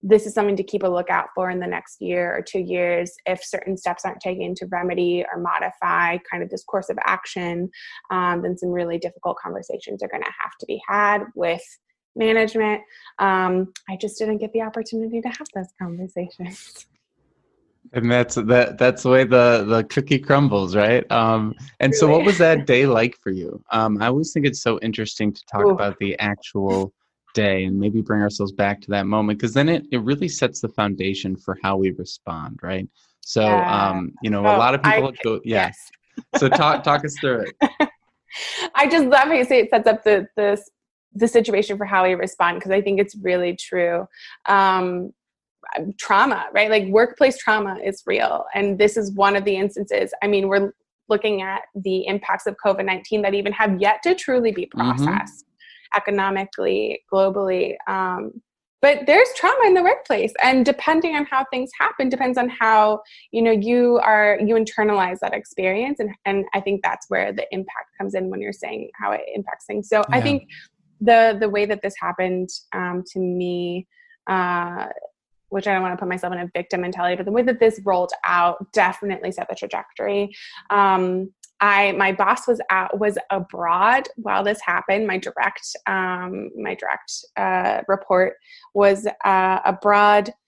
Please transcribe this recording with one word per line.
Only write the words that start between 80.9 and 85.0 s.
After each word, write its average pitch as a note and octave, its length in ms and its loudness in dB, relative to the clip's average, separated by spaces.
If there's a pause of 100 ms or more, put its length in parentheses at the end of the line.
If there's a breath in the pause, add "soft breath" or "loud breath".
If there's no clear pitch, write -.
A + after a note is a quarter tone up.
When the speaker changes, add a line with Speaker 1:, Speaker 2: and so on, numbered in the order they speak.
Speaker 1:
I, G3+ 320 4
my G3 180 2
boss G3 360 0
was A#3+ 120 2 (100)
out, F#3+ 300 -2
was G#3 180 0 (140)
abroad F#3 880 0
while G3+ 260 -2
this G#3 160 -2
happened. G3 480 0